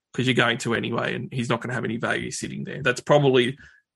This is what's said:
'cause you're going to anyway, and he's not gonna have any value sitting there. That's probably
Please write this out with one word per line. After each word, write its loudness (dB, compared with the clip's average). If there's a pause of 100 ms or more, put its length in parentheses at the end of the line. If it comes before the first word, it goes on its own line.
(140)
'cause -2
you're 2
going 2
to -2
anyway, -2
and -8
he's -4
not 0
gonna -8
have -6
any -4
value -4
sitting -8
there. -10
That's 0
probably 4 (380)